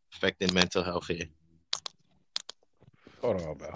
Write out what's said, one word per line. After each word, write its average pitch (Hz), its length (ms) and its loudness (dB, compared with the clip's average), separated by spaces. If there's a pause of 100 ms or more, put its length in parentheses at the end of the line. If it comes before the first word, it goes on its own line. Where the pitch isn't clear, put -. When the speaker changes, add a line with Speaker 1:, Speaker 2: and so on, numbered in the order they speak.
(140)
Speaker 1:
affecting 95 400 2
mental 90 280 4
health 87 260 -2
here? 85 180 -2 (1900)
Speaker 2:
Hold 113 160 2
on, 78 220 -6
man, 80 180 -14